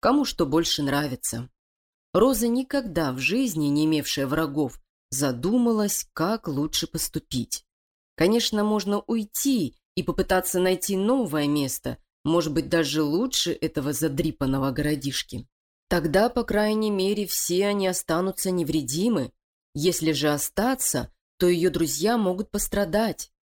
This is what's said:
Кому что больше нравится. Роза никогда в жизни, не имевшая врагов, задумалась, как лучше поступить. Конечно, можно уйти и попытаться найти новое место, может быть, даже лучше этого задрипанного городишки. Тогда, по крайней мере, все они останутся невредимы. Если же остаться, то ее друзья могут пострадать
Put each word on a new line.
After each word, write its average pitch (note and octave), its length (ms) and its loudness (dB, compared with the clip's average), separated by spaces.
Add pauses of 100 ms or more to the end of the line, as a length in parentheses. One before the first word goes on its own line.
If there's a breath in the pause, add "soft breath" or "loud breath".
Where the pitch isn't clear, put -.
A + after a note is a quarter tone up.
Кому C#4 240 4
что - 220 -2
больше D#3 360 0
нравится. C#3 680 -4 (640)
Роза A#3 360 4
никогда A#3 640 0
в B2+ 60 -6
жизни, D#3 480 0
не C#3+ 200 4
имевшая D3 400 0
врагов, C#3+ 540 -2 (300)
задумалась, G3+ 1000 0
как G3 360 -2
лучше D3+ 380 -2
поступить. - 760 -6 (520)
Конечно, G#3+ 460 2
можно G#3 380 0
уйти A3+ 760 -2 (200)
и - 60 -2
попытаться F#3 580 0
найти F#3 360 0
новое F#3+ 520 2
место, C#3 500 -2 (260)
может D#3+ 280 2
быть, D#3 160 -2
даже D#3 340 0
лучше F3 500 0
этого D3 400 -4
задрипанного C#3 760 0
городишки. C#3+ 760 -4 (400)
Тогда, F3 400 4
по A#3 160 -2
крайней G#3+ 460 0
мере, G3+ 360 0
все F3+ 400 0
они G3+ 220 2
останутся F3+ 600 -2
невредимы. E3 840 0 (420)
Если D#3+ 380 0
же D3 180 0
остаться, G3 840 -2 (260)
то F3+ 100 4
ее F3+ 220 4
друзья E3+ 480 0
могут F#3 320 -2
пострадать G3+ 840 -2 (100)